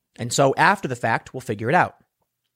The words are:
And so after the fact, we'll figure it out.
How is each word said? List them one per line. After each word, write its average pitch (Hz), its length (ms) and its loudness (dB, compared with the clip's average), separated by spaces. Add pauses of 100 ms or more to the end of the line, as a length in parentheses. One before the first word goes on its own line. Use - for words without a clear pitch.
(180)
And 117 160 -8
so 139 240 2
after 175 300 2
the 127 80 -6
fact, 120 380 -4
we'll 131 80 -12
figure 110 280 -8
it 156 60 2
out. 131 200 0 (600)